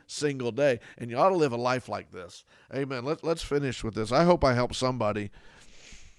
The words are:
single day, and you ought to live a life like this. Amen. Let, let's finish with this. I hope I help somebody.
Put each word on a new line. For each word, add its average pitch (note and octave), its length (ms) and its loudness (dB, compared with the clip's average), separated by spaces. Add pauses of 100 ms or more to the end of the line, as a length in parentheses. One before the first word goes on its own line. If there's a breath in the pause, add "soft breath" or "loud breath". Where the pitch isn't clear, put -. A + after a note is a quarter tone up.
single C3+ 420 -4
day, B2+ 300 2 (180 loud breath)
and A#2+ 140 -10
you A#2 40 -6
ought D#3 120 4
to F#3+ 80 2
live D3+ 160 2
a A#2 40 -2
life B2 320 -2
like G2+ 220 -8
this. F2+ 340 -16 (300 soft breath)
Amen. C3 300 -4
Let, D3+ 180 -4
let's E3 220 -4
finish C#3 400 -2
with A2+ 100 -6
this. A2 160 -4
I C#3+ 140 6
hope F3 180 6
I C3+ 120 4
help A#2+ 200 0
somebody. G#2+ 560 -2 (880 soft breath)